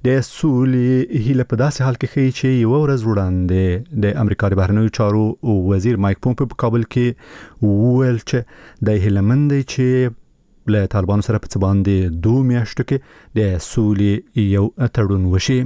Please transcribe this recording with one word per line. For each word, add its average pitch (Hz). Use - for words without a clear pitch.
د 127
سولې 127
هیله 127
په -
داسې 131
حال 131
کې -
ښیي 131
چې -
یوه 127
ورځ 139
وړاندې 92
د 101
امریکا 101
د 98
بهرنیو 104
چارو 107
وزیر 101
مایک 98
پومپیو 127
په -
کابل 117
کې 120
وویل 120
چې 120
دی 107
هیله 101
مند 123
دی 139
چې 127
له 104
طالبانو 101
سره 107
په -
څه -
باندې 95
دوو 123
میاشتو 120
کې 135
د 101
سولې 104
یو 101
تړون 98
وشي. 92